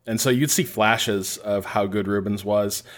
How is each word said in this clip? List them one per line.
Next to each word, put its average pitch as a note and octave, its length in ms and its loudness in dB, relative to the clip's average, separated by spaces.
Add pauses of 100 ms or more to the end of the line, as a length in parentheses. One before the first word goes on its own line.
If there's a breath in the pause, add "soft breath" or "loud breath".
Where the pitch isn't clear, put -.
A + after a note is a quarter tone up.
And A2+ 140 -2
so C3+ 100 2
you'd C3+ 200 2
see - 140 2
flashes G#2+ 720 0
of G2+ 280 -2
how G#2 200 0
good G2 200 -2
Rubens G2+ 380 -2
was. G#2 380 0 (140 loud breath)